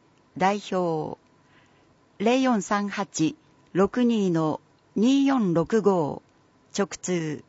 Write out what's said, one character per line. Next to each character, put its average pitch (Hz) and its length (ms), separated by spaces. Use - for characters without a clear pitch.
代 196 200
表、 175 600
零 240 240
四 247 180
三 202 280
八 190 480
六 196 300
二 220 300
の 160 280
二 269 300
四 226 280
六 170 260
五。 165 420
直 196 120
通。 160 480